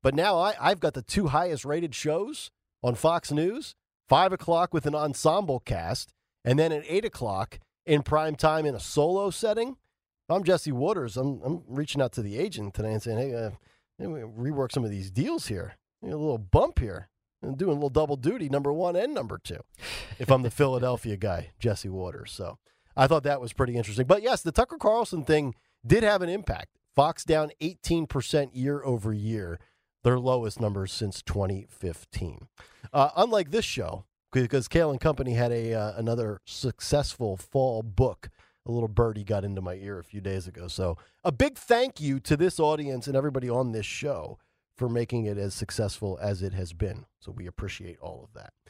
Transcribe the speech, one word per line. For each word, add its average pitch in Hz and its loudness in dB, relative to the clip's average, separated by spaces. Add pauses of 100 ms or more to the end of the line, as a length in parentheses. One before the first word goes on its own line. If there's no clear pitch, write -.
But 135 4
now 175 4
I, 185 2
I've 165 2
got 156 0
the 127 -8
two 180 0
highest 156 0
rated 151 -2
shows 190 -4 (320)
on 123 0
Fox 160 2
News, 180 0 (320)
five 180 6
o'clock 170 0
with 151 0
an 147 0
ensemble 151 2
cast, 87 -4 (320)
and 127 4
then 160 4
at 151 -2
eight 190 0
o'clock 113 -4 (280)
in 147 4
prime 156 2
time 160 4
in 139 0
a 104 -6
solo 185 2
setting. 226 -2
If - -6
I'm 196 0
Jesse 160 4
Waters, 131 0
I'm, 131 -2
I'm 165 -2
reaching 143 -2
out 123 0
to 120 -4
the 101 -4
agent 127 -4
today 110 -2
and 107 -2
saying, 113 -2
"Hey, 131 -2
uh, 113 -4 (480)
hey, - -8
we 120 -6
rework 139 -2
some 127 0
of 107 -2
these 95 -6
deals 196 -2
here. 90 -6 (260)
You - -8
know, 151 -6
a - -6
little 147 -2
bump 156 4
here. 92 -6 (340)
I'm 135 -6
doing 175 0
a - 4
little 143 0
double 147 2
duty, 156 -2
number 143 0
one 175 0
and 262 0
number 110 -6
two," - -12 (580)
if 127 0
I'm 131 8
the 117 0
<laughs> - -
Philadelphia 123 0
guy, 92 -4
Jesse 104 0
Waters. 92 -8
So - -10 (380)
I 135 6
thought 147 6
that 143 2
was 120 -8
pretty 120 0
interesting. 113 0
But 202 6
yes, 233 0
the 165 -4
Tucker 254 2
Carlson 208 2
thing 147 2 (320)
did 190 8
have 208 4
an 175 -2
impact. - -6 (180)
Fox 151 4
down 156 2
eighteen 165 -2
percent 139 -2
year 135 -2
over 113 -2
year, 104 -4 (440)
their 127 6
lowest 123 0
numbers 98 -2
since - -6
twenty 98 -2
fifteen. - -8 (460)
Uh, 143 6
unlike 196 2
this 208 0
show, 92 -6 (260)
because 127 2
Kale 165 4
and 131 -4
Company 135 0
had 120 2
a, 113 -2
uh, 107 -2
another 113 -2
successful 123 -2
fall 123 0
book. 113 0 (360)
A 117 -6
little 117 -2
birdie 107 0
got 98 -2
into 98 -4
my 92 -8
ear 98 -10
a 85 -14
few 104 -14
days 95 -4
ago. 87 -14
So 87 -2 (260)
a 170 2
big 262 2
thank 247 2
you 139 0
to - 2
this 165 2
audience 151 0
and 139 -4
everybody 135 0
on 123 0
this 107 -4
show 131 -6 (360)
for 123 -2
making 117 -2
it 104 -2
as 101 -4
successful 101 -4
as 101 -2
it 92 -4
has 92 -6
been. 98 -6 (160)
So - -16
we 90 -12
appreciate 92 -10
all - -14
of - -20
that. - -20 (160)